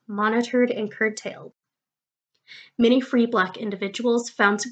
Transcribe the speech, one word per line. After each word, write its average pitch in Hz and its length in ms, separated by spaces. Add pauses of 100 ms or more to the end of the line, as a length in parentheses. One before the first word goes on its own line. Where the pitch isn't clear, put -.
monitored 233 640
and 214 200
curtailed. - 640 (1200)
Many 240 220
free 240 280
black 190 280
individuals 220 760
found 208 420